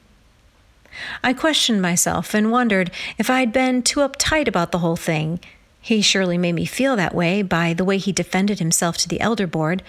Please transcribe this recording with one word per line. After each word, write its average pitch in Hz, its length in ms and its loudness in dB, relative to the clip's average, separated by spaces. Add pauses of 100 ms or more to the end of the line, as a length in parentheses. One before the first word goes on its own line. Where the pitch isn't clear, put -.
(1200)
I 254 100 2
questioned 262 460 2
myself 170 540 0
and 214 180 2
wondered 208 380 2 (300)
if 214 100 0
I 262 120 2
had 226 120 0
been 254 300 2
too - 160 -2
uptight 285 480 0
about 180 240 0
the 180 80 0
whole 165 160 2
thing. 160 440 -2 (420)
He 220 200 0
surely 190 360 2
made 175 160 0
me 165 100 0
feel 262 320 0
that 180 200 0
way 180 260 2
by 170 320 0
the 175 100 -2
way 196 140 2
he 185 160 -2
defended 185 460 0
himself 170 400 0
to 170 100 -4
the 175 100 -4
elder 202 280 0
board. 160 420 -2